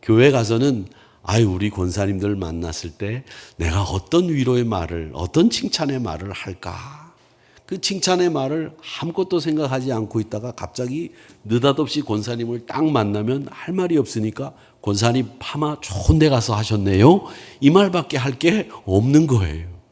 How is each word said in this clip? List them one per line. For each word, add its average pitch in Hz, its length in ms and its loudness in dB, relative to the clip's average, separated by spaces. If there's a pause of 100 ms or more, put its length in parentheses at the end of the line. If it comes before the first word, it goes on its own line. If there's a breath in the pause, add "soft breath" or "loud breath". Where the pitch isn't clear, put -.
교회 120 300 6
가서는 117 560 0 (360 soft breath)
"아유, 104 280 2
우리 92 180 -2
권사님들 98 640 -2
만났을 82 560 -8
때 107 320 -10 (340 loud breath)
내가 85 260 0
어떤 165 460 0
위로의 127 340 0
말을, 90 500 -4
어떤 90 380 2
칭찬의 139 480 -4
말을 95 320 -6
할까?" 123 800 -14 (560 soft breath)
그 190 120 -8
칭찬의 180 520 0
말을 151 420 -4 (260)
아무것도 175 400 -2
생각하지 135 540 -2
않고 113 260 -2
있다가 110 320 -6
갑자기 127 600 -8 (340 loud breath)
느닷없이 135 560 2
권사님을 117 640 -4
딱 143 180 -4
만나면 120 680 0
할 - 260 -10
말이 175 220 0
없으니까 120 560 -4 (280 soft breath)
"권사님, 113 480 0 (100)
파마 151 400 -6
좋은 - 400 2
데 156 100 6
가서 117 260 2
하셨네요." 107 680 4 (380 loud breath)
이 139 100 6
말밖에 180 480 2
할 127 220 -4
게 175 300 0 (160 loud breath)
없는 131 420 4
거예요. 87 400 0 (240)